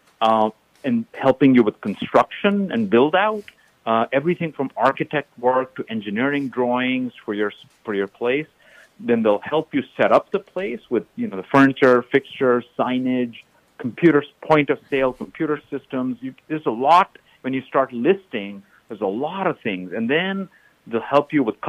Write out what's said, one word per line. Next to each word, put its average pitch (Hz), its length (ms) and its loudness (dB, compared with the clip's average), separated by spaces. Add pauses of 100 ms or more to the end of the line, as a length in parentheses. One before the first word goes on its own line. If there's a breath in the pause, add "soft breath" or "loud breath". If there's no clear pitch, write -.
(200 soft breath)
uh, 110 300 2 (340)
and 117 300 -2
helping 135 400 4
you 120 80 6
with 104 180 -4
construction 190 920 0
and 110 180 -2
build 139 240 4
out, 208 300 -2 (420 soft breath)
uh, 113 260 2
everything 156 400 -2
from 135 240 -6
architect 135 600 -2
work 127 380 0
to 131 120 -8
engineering 117 600 -4
drawings 127 640 -2 (120)
for 107 100 -6
your, 104 180 -2 (320)
for 107 100 -6
your 98 140 -2
place. 135 400 -4 (500 soft breath)
Then 117 240 0
they'll 104 160 4
help 156 340 -4
you 139 120 -2 (120)
set 113 140 2
up - 220 2
the 196 80 -2
place 185 400 -10 (100)
with, 110 160 -2 (100)
you 120 120 -6
know, 101 80 -10
the 92 80 -8
furniture, 135 580 4
fixtures, 123 600 0 (140)
signage, 127 580 -2 (420)
computers, 147 480 2 (140)
point 151 300 2
of 131 80 -2 (100)
sale, 131 240 0
computer 151 480 -6 (100)
systems. 127 520 -6
You, 131 120 -12 (140)
there's 151 160 -8
a 147 60 -2
lot 147 480 2 (280 soft breath)
when 131 120 -4
you 127 40 -6 (100)
start 131 200 0 (180)
listing, 101 440 -4 (340 soft breath)
there's 104 240 -6
a - 20 -6 (140)
lot 190 180 -6
of 196 100 -2 (120)
things. 90 280 -8
And 117 200 -4
then 190 320 -4 (400 soft breath)
they'll 113 120 -4 (160)
help 143 200 0
you 139 120 4
with 104 80 -4 (120)